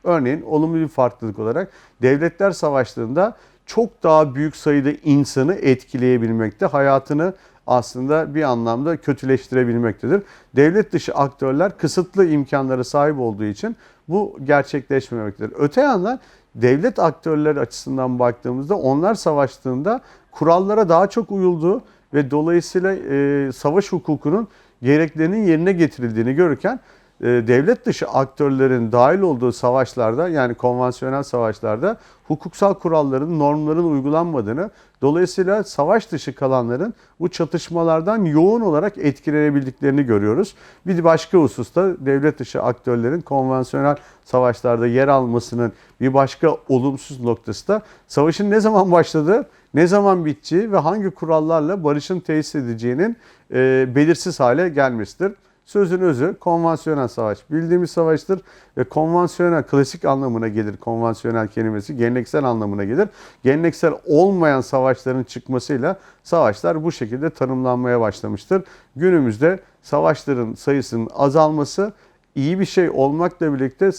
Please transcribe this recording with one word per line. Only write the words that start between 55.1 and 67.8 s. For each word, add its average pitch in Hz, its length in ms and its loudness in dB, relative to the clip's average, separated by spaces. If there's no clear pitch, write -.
Sözün 185 300 0
özü 170 400 0
konvansiyonel 160 680 -2
savaş 107 300 -4
bildiğimiz 165 400 0
savaştır 165 500 -2
ve 127 80 -2
konvansiyonel, 170 800 0
klasik 139 420 -2
anlamına 127 440 -2
gelir 104 280 -4
konvansiyonel 113 720 -4
kelimesi, 110 480 -6
geleneksel 123 480 -2
anlamına 104 400 -2
gelir. 156 240 -2
Geleneksel 156 500 2
olmayan 160 540 4
savaşların 131 600 -2
çıkmasıyla 131 760 -4
savaşlar 165 640 0
bu 165 80 -2
şekilde 131 380 -6
tanımlanmaya 127 680 -2